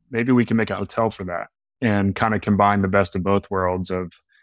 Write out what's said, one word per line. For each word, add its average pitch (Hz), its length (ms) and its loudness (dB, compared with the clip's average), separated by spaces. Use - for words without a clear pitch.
maybe 120 220 -2
we 120 140 4
can 113 100 0
make 110 140 0
a 98 60 -4
hotel 101 360 -2
for 95 140 -10
that," 87 220 -8
and 101 340 2
kinda 110 240 0
combine 101 420 2
the 98 60 2
best 98 260 2
of 90 100 -4
both 98 280 0
worlds 92 400 -2
of 90 220 -6